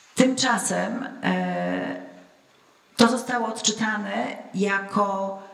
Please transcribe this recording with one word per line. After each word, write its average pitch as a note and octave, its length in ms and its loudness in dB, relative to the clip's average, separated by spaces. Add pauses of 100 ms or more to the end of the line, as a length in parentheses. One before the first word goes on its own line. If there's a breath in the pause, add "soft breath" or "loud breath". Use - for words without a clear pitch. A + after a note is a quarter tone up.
(140)
tymczasem, A#3 920 2 (140)
e, F3+ 760 -2 (1000)
to A#3 120 10
zostało A#3+ 380 0
odczytane A3 920 -2 (180)
jako G3 880 0 (120)